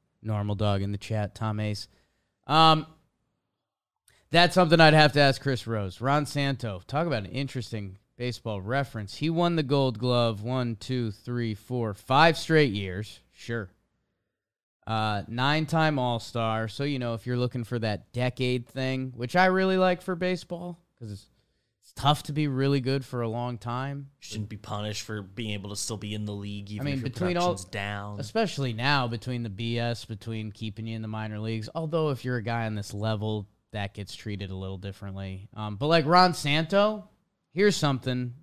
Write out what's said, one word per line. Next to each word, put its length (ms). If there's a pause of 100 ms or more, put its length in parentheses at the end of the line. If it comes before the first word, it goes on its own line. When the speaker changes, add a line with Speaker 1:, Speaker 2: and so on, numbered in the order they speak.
(220)
Speaker 1:
Normal 340
Dog 260
in 100
the 60
chat, 380
Tom 240
Ace. 280 (600)
Um, 380 (1500)
that's 240
something 240
I'd 140
have 200
to 80
ask 200
Chris 260
Rose. 340
Ron 240
Santo, 640
talk 200
about 160
an 80
interesting 640 (200)
baseball 440
reference. 540
He 140
won 260
the 80
Gold 360
Glove 440
one, 320
two, 360
three, 440
four, 380
five 440
straight 360
years. 460 (120)
Sure. 380 (1160)
Uh, 420
nine-time 720
All-Star. 680
So, 160
you 160
know, 140
if 140
you're 100
looking 260
for 160
that 320
decade 560
thing, 480
which 200
I 100
really 320
like 240
for 140
baseball, 640 (200)
'cause 120
it's, 140 (580)
it's 100
tough 300
to 100
be 140
really 340
good 240
for 160
a 80
long 280
time. 520 (100)
Speaker 2:
You 80
shouldn't 220
be 80
punished 460
for 180
being 300
able 180
to 60
still 220
be 160
in 120
the 80
league, 380
even 100
Speaker 1:
I 40
mean, 100
Speaker 2:
if 60
your 80
Speaker 1:
between 280
all, 120
Speaker 2:
production's 220
down. 480
Speaker 1:
especially 540
now, 340
between 360
the 60
B 300
S, 260
between 460
keeping 360
you 80
in 60
the 60
minor 320
leagues. 340
Although, 360
if 160
you're 120
a 60
guy 220
on 100
this 180
level, 540 (240)
that 220
gets 220
treated 340
a 60
little 240
differently. 720
Um, 220
but, 120
like, 200
Ron 260
Santo, 760 (440)
here's 240
something 680